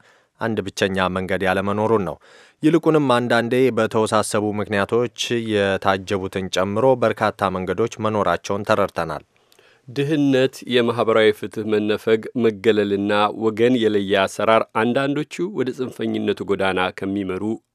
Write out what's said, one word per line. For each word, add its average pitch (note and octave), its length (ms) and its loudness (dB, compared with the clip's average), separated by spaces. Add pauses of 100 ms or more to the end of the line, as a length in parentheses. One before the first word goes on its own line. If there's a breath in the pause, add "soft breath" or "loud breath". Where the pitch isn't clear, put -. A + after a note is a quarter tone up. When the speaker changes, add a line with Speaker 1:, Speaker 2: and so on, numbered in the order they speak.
(420 soft breath)
Speaker 1:
አንድ A2 200 -4
ብቸኛ F#2+ 480 -2
መንገድ F#2 340 -4
ያለመኖሩን G2+ 600 0
ነው። D#2+ 120 -6 (480 soft breath)
ይልቁንም D#3 460 2
አንዳንዴ A#2+ 460 2 (160)
በተወሳሰቡ A2 800 0
ምክንያቶች G#2 680 -2 (300)
የታጀቡትን G2 1000 -2
ጨምሮ G2+ 340 0 (100)
በርካታ G#2+ 560 0
መንገዶች F#2 480 -4
መኖራቸውን G2+ 680 -2
ተረድተናል። F2 580 -2 (640 soft breath)
Speaker 2:
ድህነት፣ C#3 680 0 (120)
የማህበራዊ A2+ 640 4
ፍትህ G#2+ 340 -4
መነፈግ፣ G#2+ 560 2 (140)
መገለልና G#2 760 2 (280)
ወገን A2 360 2
የለየ G#2 420 0
አሰራር G#2 460 2 (120)
አንዳንዶቹ C#3 760 -2
ወደ C3 220 -4
ጽንፈኝነቱ A2 720 -4
ጎዳና F#2 360 0 (120)
ከሚመሩ F#2+ 500 -6 (320)